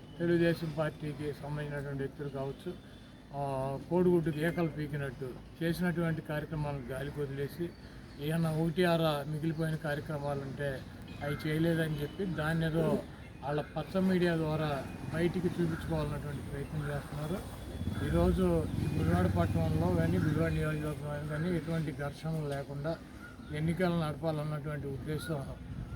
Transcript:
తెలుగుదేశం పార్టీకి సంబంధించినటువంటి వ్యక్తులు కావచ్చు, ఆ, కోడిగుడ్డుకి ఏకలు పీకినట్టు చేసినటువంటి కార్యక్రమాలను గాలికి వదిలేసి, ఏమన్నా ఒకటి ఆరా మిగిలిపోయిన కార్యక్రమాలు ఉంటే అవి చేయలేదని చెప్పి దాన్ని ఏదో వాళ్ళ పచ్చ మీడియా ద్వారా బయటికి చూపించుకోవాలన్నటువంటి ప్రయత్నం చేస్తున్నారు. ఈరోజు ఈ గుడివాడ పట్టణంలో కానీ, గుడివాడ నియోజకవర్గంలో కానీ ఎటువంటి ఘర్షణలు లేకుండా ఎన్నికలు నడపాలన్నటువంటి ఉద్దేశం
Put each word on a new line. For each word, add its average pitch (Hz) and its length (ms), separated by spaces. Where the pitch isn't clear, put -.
తెలుగుదేశం 170 580
పార్టీకి 151 560
సంబంధించినటువంటి 143 680
వ్యక్తులు 143 260
కావచ్చు, 135 440
ఆ, 143 80
కోడిగుడ్డుకి 170 560
ఏకలు 170 220
పీకినట్టు 143 640
చేసినటువంటి 165 580
కార్యక్రమాలను 147 680
గాలికి 135 340
వదిలేసి, 143 480
ఏమన్నా 160 320
ఒకటి 165 340
ఆరా 160 420
మిగిలిపోయిన 156 480
కార్యక్రమాలు 143 680
ఉంటే 139 380
అవి 147 260
చేయలేదని 160 520
చెప్పి 190 240
దాన్ని 160 400
ఏదో 156 380
వాళ్ళ 147 180
పచ్చ - 380
మీడియా 180 360
ద్వారా 156 480
బయటికి 170 340
చూపించుకోవాలన్నటువంటి 151 960
ప్రయత్నం 143 480
చేస్తున్నారు. 147 480
ఈరోజు 170 600
ఈ 151 160
గుడివాడ 170 300
పట్టణంలో 170 680
కానీ, 165 220
గుడివాడ 160 340
నియోజకవర్గంలో 151 800
కానీ 165 280
ఎటువంటి 160 340
ఘర్షణలు 147 580
లేకుండా 143 480
ఎన్నికలు 170 400
నడపాలన్నటువంటి 151 920
ఉద్దేశం 139 580